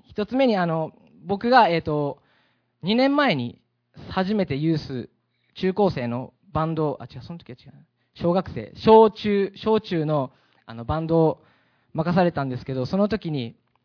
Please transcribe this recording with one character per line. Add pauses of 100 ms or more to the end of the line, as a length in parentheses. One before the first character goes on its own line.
一
つ
目
に、
あ
の、 (320)
僕
が、
え
ー
と、 (600)
二
年
前
に (500)
初
め
て
ユ
ー
ス、 (460)
中
高
生
の (200)
バ
ン
ド、
あ、
違
う、
そ
の
時
は
違
う。 (400)
小
学
生、
小
中、
小
中
の、 (340)
あ
の、
バ
ン
ド
を (500)
任
さ
れ
た
ん
で
す
け
ど、
そ
の
時
に、 (300)